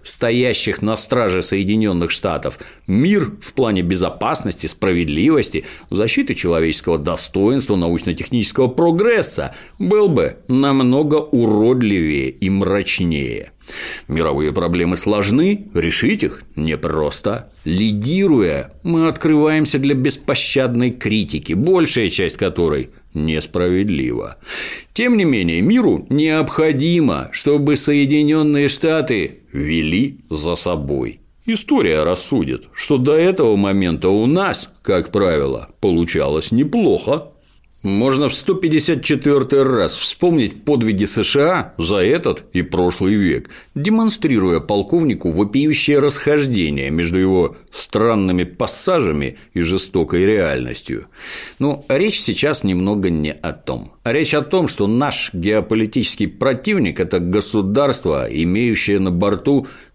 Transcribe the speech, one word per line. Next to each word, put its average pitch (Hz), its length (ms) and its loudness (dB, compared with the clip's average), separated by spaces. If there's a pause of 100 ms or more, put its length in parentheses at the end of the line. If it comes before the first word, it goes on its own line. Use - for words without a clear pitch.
стоящих 120 800 -2
на 107 140 -2
страже 104 440 0
Соединенных 98 680 0
Штатов - 480 -4 (280)
мир 143 540 2
в - 140 -14
плане 110 260 0
безопасности, 90 880 -2
справедливости, 87 1000 0 (240)
защиты 113 460 -2
человеческого 82 640 0
достоинства, 101 760 0
научно-технического 90 920 0
прогресса 170 840 2 (240)
был 202 300 4
бы 101 280 0 (100)
намного 135 720 2
уродливее 107 1120 2
и 92 220 -4
мрачнее. 90 1040 -2 (540)
Мировые 76 460 0
проблемы 87 460 0
сложны, 117 760 0
решить 90 480 0
их - 220 -4 (100)
непросто. 78 960 -4 (140)
Лидируя, 104 1120 0 (100)
мы 165 240 2
открываемся 156 680 2
для 139 160 0
беспощадной 127 960 0
критики, 104 640 -4
большая 139 560 2
часть 87 260 -2
которой 82 540 -2 (220)
несправедлива. 78 1200 -2 (560)
Тем 240 240 2
не 202 80 2
менее, 90 380 2
миру 180 480 2
необходимо, 156 1200 0
чтобы 147 420 0
Соединенные 147 960 2
Штаты 147 720 -2 (120)
вели 80 760 -2
за 78 260 -4
собой. 71 680 -4 (260)
История 185 580 0
рассудит, - 680 -2
что - 260 0
до 143 180 2
этого 165 400 2
момента 98 540 0
у 107 160 4
нас, 170 420 0 (140)
как 92 280 0
правило, 76 600 0 (100)
получалось 82 720 0
неплохо. 151 800 0 (500)
Можно 131 460 0
в - 40 -4
сто - 220 0
пятьдесят 156 500 0
четвертый 139 580 2
раз 117 320 2
вспомнить - 680 0
подвиги 110 400 2
С 107 180 0
Ш 139 260 2
А 175 320 -2
за 87 180 0
этот 113 440 0 (100)
и 90 100 0
прошлый 90 520 0
век, 82 340 0 (280)
демонстрируя 147 800 2
полковнику 104 720 0
вопиющее 139 680 2
расхождение 123 880 0
между 85 280 0
его 92 380 2 (140)
странными 101 720 0
пассажами 85 920 -2 (180)
и 87 60 -2
жестокой 87 680 0
реальностью. 65 800 -2 (540)
Но 143 280 -2
речь 185 300 0
сейчас - 460 -2
немного 95 440 0
не 76 240 -2
о 80 200 -8
том. - 400 -10 (100)
Речь 139 320 0
о 151 60 0
том, 165 260 0
что 101 220 0
наш 123 440 0
геополитический 107 960 0
противник — 127 720 -2
это 90 220 -2
государство, 95 1080 0
имеющее 101 720 0
на 95 140 0
борту 101 560 0 (260)